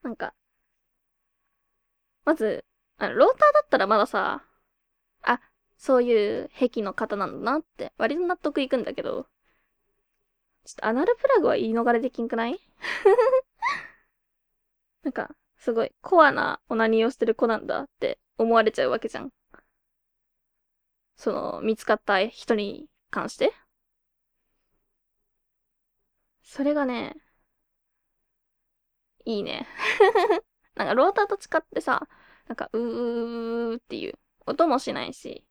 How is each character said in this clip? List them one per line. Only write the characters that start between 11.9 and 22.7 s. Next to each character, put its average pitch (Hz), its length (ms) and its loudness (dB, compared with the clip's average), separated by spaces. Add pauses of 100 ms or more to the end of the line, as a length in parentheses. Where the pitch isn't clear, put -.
れ 233 80 2
で 247 100 -4
き - 120 -8
ん 226 60 -4
く 240 80 -4
な 233 120 -2
い？ 339 100 -6 (220)
<laughs> 494 680 4 (1600)
な 302 80 -6
ん - 20 -12
か、 - 220 -8 (240)
す - 140 -4
ご 226 120 0
い - 160 -8
コ 330 240 6
ア 277 80 6
な - 360 -2
オ 247 60 -4
ナ 220 140 2
ニ 226 160 4
ー - 20 2
を 247 40 0
し - 60 -12
て 233 100 0
る 220 80 2
子 247 120 0
な 220 120 0
ん - 80 -12
だ - 160 -4
っ 277 60 -12 (120)
て - 180 -2 (200)
思 226 160 2
わ 226 80 6
れ 214 100 2
ち - 80 -4
ゃ 131 60 2
う 127 40 0
わ - 80 -2
け 220 100 -8
じ - 100 -10
ゃ - 40 -10
ん。 262 80 -12 (1900)
そ - 160 -4
の、 - 300 -6
見 220 140 -2
つ - 80 -18
か 220 100 2
っ - 80 -6
た 202 240 0
人 - 280 -4
に 120 340 -8 (220)